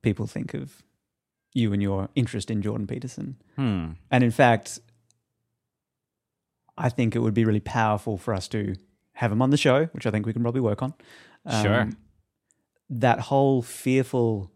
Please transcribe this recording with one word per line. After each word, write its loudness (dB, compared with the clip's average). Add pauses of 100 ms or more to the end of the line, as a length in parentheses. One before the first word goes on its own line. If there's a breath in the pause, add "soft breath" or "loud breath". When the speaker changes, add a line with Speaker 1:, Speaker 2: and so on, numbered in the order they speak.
Speaker 1:
people 0
think -8
of -12 (680)
you 0
and 0
your -2
interest -2
in -2
Jordan -4
Peterson. -10 (200)
Speaker 2:
Hmm. -2 (180)
Speaker 1:
And 6
in 4
fact, 2 (2000)
I 0
think 0
it 0
would 0
be 4
really 2
powerful 0
for -4
us -6
to -4 (380)
have -2
him 0
on 4
the 4
show, 4
which -8
I 0
think -2
we -4
can -2
probably -2
work 0
on. -6 (680 loud breath)
Speaker 2:
Sure. 2
Speaker 1:
Um, -6 (960)
that 2
whole 2
fearful 0